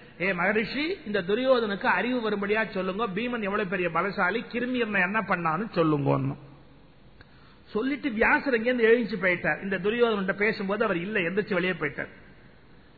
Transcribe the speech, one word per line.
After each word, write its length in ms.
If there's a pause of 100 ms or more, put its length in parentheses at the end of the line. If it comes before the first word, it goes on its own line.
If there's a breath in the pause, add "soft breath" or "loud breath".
(200 loud breath)
"ஏ 120
மகரிஷி, 540 (200)
இந்த 160
துரியோதனுக்கு 680
அறிவு 320
வரும்படியா 460
சொல்லுங்க, 400
பீமன் 400
எவ்வளவு 260
பெரிய 200
பலசாலி, 480 (100)
கிருமீரனை 500
என்ன 240
பண்ணான்னு 440
சொல்லுங்க." 680 (1300 loud breath)
சொல்லிட்டு 420
வியாசர் 480
எங்கேருந்து 300
எழுந்து 280
போயிட்டார். 460
இந்த 160
துரியோதனன்ட்ட 580
பேசும்போது 480
அவர் 140
இல்ல, 220
எந்திரிச்சு 380
வெளியே 140
போயிட்டார். 400 (840)